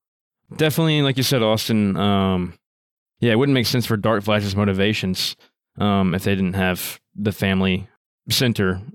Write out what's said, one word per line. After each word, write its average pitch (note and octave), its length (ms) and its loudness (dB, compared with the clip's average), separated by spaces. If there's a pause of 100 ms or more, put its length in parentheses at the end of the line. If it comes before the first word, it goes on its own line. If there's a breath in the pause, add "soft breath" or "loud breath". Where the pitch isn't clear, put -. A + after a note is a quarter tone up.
(560)
definitely, D#3 460 2
like C3+ 160 0
you C3+ 60 0
said, B2 180 2
Austin, G#2+ 560 2
um, F#2+ 560 0 (680)
yeah, A#2+ 140 2
it - 20 4
wouldn't C#3 200 2
make A#2+ 100 0
sense A#2+ 200 -2
for A2+ 120 -2
Dark G#2 260 0
Flash's G2+ 320 0
motivations, G2 800 0 (440 soft breath)
um, G2 340 2
if F#2 100 -2
they G2+ 120 0
didn't F#2 180 -2
have F#2 460 -2 (160)
the G#2 160 -2
family F#2+ 560 0 (420)
center G#2 520 0 (140)